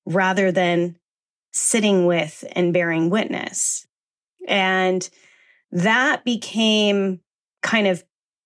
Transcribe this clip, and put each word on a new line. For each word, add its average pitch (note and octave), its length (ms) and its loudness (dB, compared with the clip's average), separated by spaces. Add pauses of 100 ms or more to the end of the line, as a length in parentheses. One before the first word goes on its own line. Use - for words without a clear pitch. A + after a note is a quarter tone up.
rather F#3+ 460 0
than F3 440 0 (560)
sitting G3+ 540 2
with E3 480 -2
and F3 200 0
bearing E3+ 360 0
witness. - 760 -4 (600)
And F#3 600 0 (640)
that A3+ 520 0
became G#3 960 0 (420)
kind G#3+ 260 0
of F3+ 160 -2 (420)